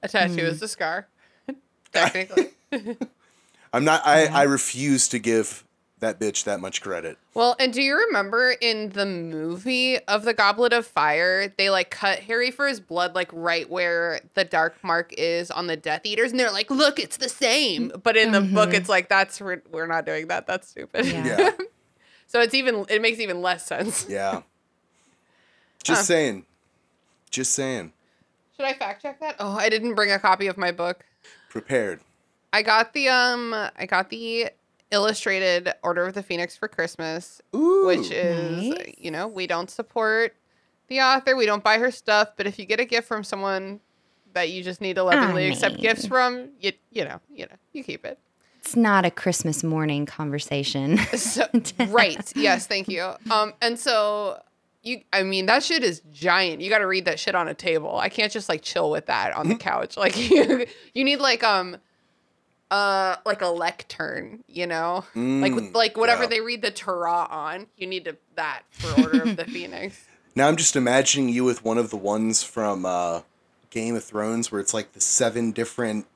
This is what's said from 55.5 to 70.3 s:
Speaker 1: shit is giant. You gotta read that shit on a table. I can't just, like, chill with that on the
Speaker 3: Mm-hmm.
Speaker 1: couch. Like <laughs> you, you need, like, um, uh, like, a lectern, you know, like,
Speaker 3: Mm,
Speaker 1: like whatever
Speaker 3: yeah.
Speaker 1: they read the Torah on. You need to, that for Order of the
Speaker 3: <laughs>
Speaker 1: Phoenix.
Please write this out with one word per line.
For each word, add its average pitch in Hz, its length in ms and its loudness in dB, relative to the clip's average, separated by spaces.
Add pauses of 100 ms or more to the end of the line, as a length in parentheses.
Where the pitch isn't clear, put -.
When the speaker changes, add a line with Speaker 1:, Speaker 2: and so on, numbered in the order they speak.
Speaker 1:
shit 330 220 0
is 175 160 0 (120)
giant. 175 500 0
You 190 80 -2
gotta 208 160 4
read 185 180 0
that 160 160 0
shit 196 140 -2
on 175 140 2
a 147 60 -6
table. 160 440 -2
I - 100 0
can't 208 240 -2
just, 214 160 -8
like, 156 140 -2
chill 170 280 -2
with 151 160 -4
that - 280 -2
on 165 140 -2
the 208 60 4
Speaker 3:
Mm-hmm. 233 140 -8
Speaker 1:
couch. - 300 -4
Like 190 180 0
<laughs> 240 140 0
you, 262 360 6 (280)
you 262 100 0
need, 277 140 2
like, 254 260 2
um, 185 320 2 (960)
uh, 190 540 2
like, 196 160 -2
a 190 80 0
lectern, 170 1000 -6
you 175 180 -6
know, 170 380 -4 (100)
like, 131 380 0
Speaker 3:
Mm, 220 220 -4
Speaker 1:
like 226 220 2
whatever 233 280 4
Speaker 3:
yeah. 233 40 -2
Speaker 1:
they 226 120 0
read 226 220 -6
the 220 80 -2
Torah 175 600 -2
on. 156 360 -8 (120)
You 185 80 -10
need 185 180 -8
to, 156 120 -10 (200)
that 151 340 -6
for - 300 -2
Order 247 220 4
of 226 140 -2
the 170 80 -6
Speaker 3:
<laughs> - 20 -12
Speaker 1:
Phoenix. 180 580 -12 (300)